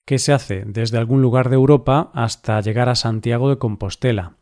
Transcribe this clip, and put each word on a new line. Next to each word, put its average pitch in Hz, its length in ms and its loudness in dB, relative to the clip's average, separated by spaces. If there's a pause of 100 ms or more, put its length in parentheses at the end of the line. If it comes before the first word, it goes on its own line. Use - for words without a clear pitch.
que 135 100 0
se 143 160 0
hace 101 320 -4
desde 110 320 -4
algún 117 240 2
lugar 127 280 2
de 131 60 2
Europa 135 600 2
hasta 113 460 -2
llegar 113 280 0
a 123 60 0
Santiago 117 520 -2
de 139 120 0
Compostela 104 840 -4